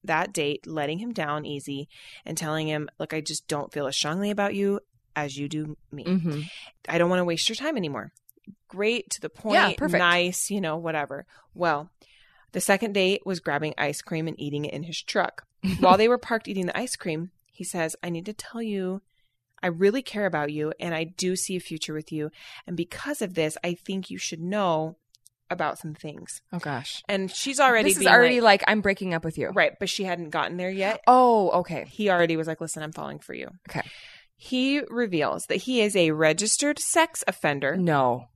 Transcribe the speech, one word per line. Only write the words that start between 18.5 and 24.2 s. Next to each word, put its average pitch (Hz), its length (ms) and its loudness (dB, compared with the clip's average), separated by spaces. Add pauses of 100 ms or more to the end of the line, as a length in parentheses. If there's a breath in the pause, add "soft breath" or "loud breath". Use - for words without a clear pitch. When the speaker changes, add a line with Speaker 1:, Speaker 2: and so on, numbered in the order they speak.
Speaker 1:
you, 196 400 -4 (600)
I 185 60 -2
really 196 340 4
care 208 240 -2
about 151 260 0
you, 151 260 -2
and 170 160 -4
I 165 100 -2
do 185 300 -2
see 185 220 -4
a 175 40 -4
future 160 340 -8
with 156 180 -8
you. 151 180 -4 (360 loud breath)
And 180 100 -6
because - 460 -6
of 185 120 -6
this, 156 300 0
I 175 100 -2
think 190 360 -6
you 180 80 -10
should 165 220 -6